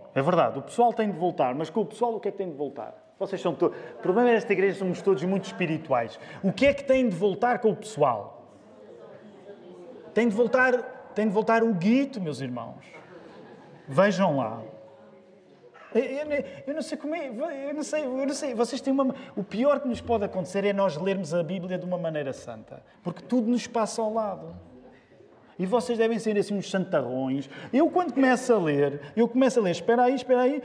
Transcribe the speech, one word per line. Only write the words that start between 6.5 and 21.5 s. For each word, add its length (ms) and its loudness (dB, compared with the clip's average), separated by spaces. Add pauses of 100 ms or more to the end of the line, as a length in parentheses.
que 140 2
é 80 6
que 100 -10
tem 240 4
de 80 0
voltar 440 2
com 120 4
o 40 0
pessoal? 680 -2 (1700)
Tem 140 4
de 80 0
voltar, 380 4 (400)
tem 140 0
de 60 -2
voltar 300 2
o 100 2
guito, 480 2
meus 200 -6
irmãos. 440 -10 (1000)
Vejam 500 2
lá. 240 -4 (1300)
Eu, 80 4
eu, 440 -2 (220)
eu 80 -4
não 60 -4
sei 160 -8
como 180 -6
é, 140 -6
eu 440 -8
não 100 -6
sei, 220 -4
eu 220 -4
não 60 -2
sei. 200 -6
Vocês 260 -2
têm 140 0
uma, 220 2 (200)
o 80 -4
pior 360 2
que 80 -6
nos 140 -4
pode 220 0
acontecer 400 -2
é 80 2
nós 260 2
lermos 360 -2
a 80 2
Bíblia 360 -4